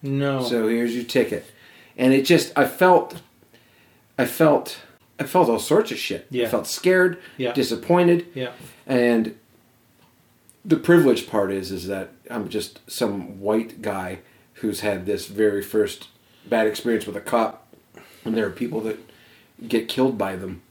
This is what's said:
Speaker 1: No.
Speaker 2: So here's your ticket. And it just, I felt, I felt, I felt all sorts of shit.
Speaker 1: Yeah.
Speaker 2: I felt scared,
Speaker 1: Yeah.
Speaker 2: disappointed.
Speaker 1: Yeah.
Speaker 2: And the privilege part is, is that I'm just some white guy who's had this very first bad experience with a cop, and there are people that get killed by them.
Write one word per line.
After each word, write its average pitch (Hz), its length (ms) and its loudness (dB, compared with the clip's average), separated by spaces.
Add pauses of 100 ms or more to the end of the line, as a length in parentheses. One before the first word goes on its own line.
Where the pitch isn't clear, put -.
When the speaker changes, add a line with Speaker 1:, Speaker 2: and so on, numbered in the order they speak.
Speaker 1:
No. 139 400 -2
Speaker 2:
So 117 260 0
here's 117 260 0
your 123 100 -6
ticket. - 400 0 (520)
And 131 180 4
it 139 100 4
just, 156 320 4
I 143 100 6
felt, - 540 4 (1000)
I 127 60 2
felt, - 540 2 (400)
I 151 60 -4
felt 156 260 2
all 113 80 2
sorts 208 320 2
of 120 80 -8
shit. - 320 -8
Speaker 1:
Yeah. 123 160 -2
Speaker 2:
I - 20 -4
felt 110 180 -2
scared, 180 520 2 (180)
Speaker 1:
Yeah. 123 160 -4
Speaker 2:
disappointed. 170 720 2 (100)
Speaker 1:
Yeah. 127 180 -8 (340)
Speaker 2:
And 120 480 2 (1300)
the 165 120 2
privilege 151 520 4
part 98 240 -2
is, 95 180 -6
is 90 180 -8
that 95 200 -6 (220)
I'm 107 180 -8
just 104 320 -8 (100)
some 98 500 -6
white 110 420 -2
guy 92 380 -8 (340)
who's 104 260 -6
had 98 240 -4
this 101 220 -4
very 101 360 0
first 104 460 -2 (400)
bad 110 180 0
experience 110 400 -2
with 104 100 -10
a 101 40 -8
cop, - 460 -4 (580)
and 113 100 -2
there 110 120 0
are 98 40 -4
people 113 300 -6
that 107 180 -6 (720)
get 113 200 -2
killed 131 280 0
by 95 200 -4
them. 92 340 -12